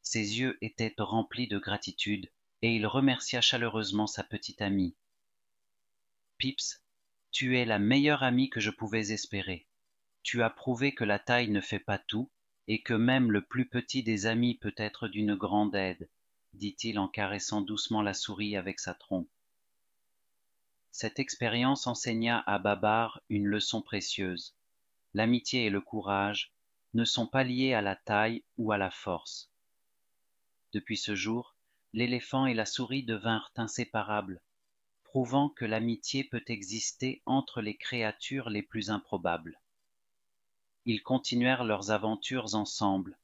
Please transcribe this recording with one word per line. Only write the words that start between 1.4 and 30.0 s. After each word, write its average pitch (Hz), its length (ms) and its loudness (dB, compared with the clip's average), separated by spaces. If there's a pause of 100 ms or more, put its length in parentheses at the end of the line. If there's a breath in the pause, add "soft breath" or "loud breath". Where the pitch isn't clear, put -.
de 101 120 -2
gratitude 98 720 -4 (300)
et 117 120 4
il 110 120 0
remercia 127 560 2
chaleureusement 107 640 2
sa - 180 -4
petite - 380 -8
amie. « 98 340 2 (1400)
Pips, - 420 -4 (500)
tu 127 280 2
es 123 80 2
la 110 120 4
meilleure 135 440 6
amie 127 260 4
que 120 120 -2
je 104 100 0
pouvais 107 420 -2
espérer. 98 560 -4 (540)
Tu 120 200 0
as 113 80 4
prouvé 131 440 0
que - 100 -2
la 101 140 2
taille 120 320 2
ne 101 100 2
fait 101 180 -4
pas 101 200 -2
tout 110 320 -4 (360)
et 107 160 -2
que 120 120 0
même 120 360 6
le 104 140 4
plus 127 240 -2
petit 123 340 -2
des 107 220 0
amis 117 320 2
peut - 220 -6
être 107 280 -4
d'une 104 280 0
grande 101 400 2
aide, » 95 340 -2 (460)
dit-il 104 440 -4
en 98 80 2
caressant 101 540 -4
doucement 104 400 -2
la 101 140 0
souris 104 420 -4
avec 95 240 -6
sa 90 140 -6
trompe. - 340 -4 (1600)
Cette - 280 -8
expérience 127 680 0
enseigna 117 580 0
à 101 140 2
Babar 107 680 2
une 104 180 2
leçon 104 360 0
précieuse. 92 760 -4 (560)
L'amitié 120 540 2
et 104 40 2
le 101 100 0
courage 101 720 -2 (400)
ne 117 120 2
sont 117 220 0
pas 131 160 0
liés 127 320 0
à 110 80 2
la 98 140 0
taille 110 480 0 (120)
ou 110 140 -2
à 104 80 2
la 95 140 0
force. - 580 -8 (1200)